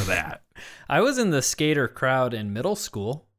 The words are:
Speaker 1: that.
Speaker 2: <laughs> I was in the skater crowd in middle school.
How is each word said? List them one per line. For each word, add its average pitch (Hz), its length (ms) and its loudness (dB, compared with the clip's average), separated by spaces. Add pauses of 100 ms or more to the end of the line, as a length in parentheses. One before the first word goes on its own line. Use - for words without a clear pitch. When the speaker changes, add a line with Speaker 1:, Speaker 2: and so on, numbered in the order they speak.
Speaker 1:
that. 85 380 -2 (220)
Speaker 2:
<laughs> - 240 -20
I 147 120 4
was 254 160 4
in 214 140 2
the 139 100 2
skater 147 480 0
crowd 131 440 0
in 107 200 -4
middle 151 240 -2
school. 117 500 -8 (120)